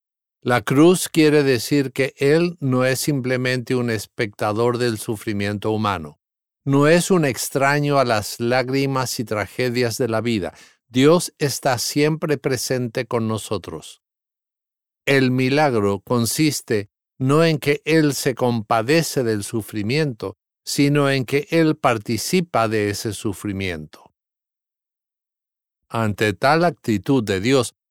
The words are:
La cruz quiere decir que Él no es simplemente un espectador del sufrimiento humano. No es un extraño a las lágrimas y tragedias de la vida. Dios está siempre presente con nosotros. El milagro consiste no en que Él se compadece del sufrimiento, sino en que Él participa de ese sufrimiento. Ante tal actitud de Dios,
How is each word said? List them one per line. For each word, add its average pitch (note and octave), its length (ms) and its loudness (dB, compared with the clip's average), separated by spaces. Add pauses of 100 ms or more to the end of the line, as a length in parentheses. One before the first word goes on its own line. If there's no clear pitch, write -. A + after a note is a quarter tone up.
(420)
La B2 200 0
cruz D#3+ 480 4
quiere D3+ 340 4
decir C3+ 500 0
que C3 240 -2
Él E3 420 0
no B2+ 260 0
es C3 140 0
simplemente B2+ 760 -2
un A#2+ 140 0
espectador A2 880 -2
del A#2 200 -2
sufrimiento G#2 760 -4
humano. G2 480 -4 (460)
No C#3 220 4
es E3+ 240 4
un F3+ 120 4
extraño C#3+ 760 0
a C3 60 4
las A2 340 -2
lágrimas C3 800 -2
y A#2+ 60 -4
tragedias A#2 720 -2
de A#2+ 120 -2
la A2 120 -2
vida. A2 320 -2 (340)
Dios D3 500 4
está C3+ 400 -2
siempre D3 600 -2
presente B2+ 680 -4
con A2+ 220 -4
nosotros. F#2+ 720 -8 (1040)
El C3+ 260 4
milagro B2+ 680 0
consiste A#2+ 880 -2 (280)
no C#3+ 280 2
en D#3+ 120 2
que C#3+ 280 -2
Él D3+ 280 2
se C3 220 -2
compadece A#2+ 880 0
del A2 200 -2
sufrimiento, A2 920 -4 (300)
sino C#3+ 440 2
en C3+ 160 0
que C#3+ 260 -4
Él E3 260 2
participa A#2+ 880 0
de G#2+ 220 0
ese G2+ 240 -6
sufrimiento. F#2+ 1000 -8 (1700)
Ante G#2+ 460 -2
tal D3+ 320 2
actitud B2 580 0
de G2 160 -2
Dios, B2 360 0 (160)